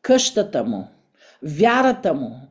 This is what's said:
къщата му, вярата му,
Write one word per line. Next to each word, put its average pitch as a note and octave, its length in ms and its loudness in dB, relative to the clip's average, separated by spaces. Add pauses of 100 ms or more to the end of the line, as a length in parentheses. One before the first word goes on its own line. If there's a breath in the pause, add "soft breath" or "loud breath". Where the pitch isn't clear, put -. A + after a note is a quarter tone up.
къщата G#3 640 0
му, G2+ 240 -6 (540 soft breath)
вярата G#3+ 720 2
му, B2+ 360 -10